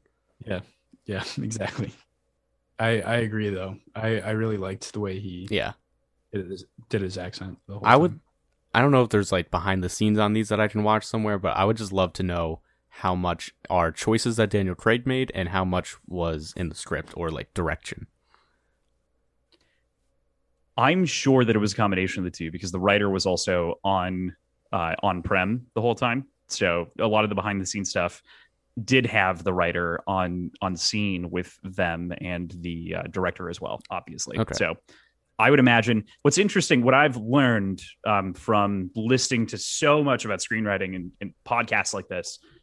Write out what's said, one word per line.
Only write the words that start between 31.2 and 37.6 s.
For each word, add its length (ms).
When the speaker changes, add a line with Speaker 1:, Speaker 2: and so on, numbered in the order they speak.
Speaker 3:
with 340
them 580
and 400
the, 340
uh, 160
director 380
as 100
well, 300
obviously. 500
Speaker 2:
Okay. 160
Speaker 3:
So 200
I 120
would 100
imagine 460
what's 160
interesting, 460
what 100
I've 240
learned, 640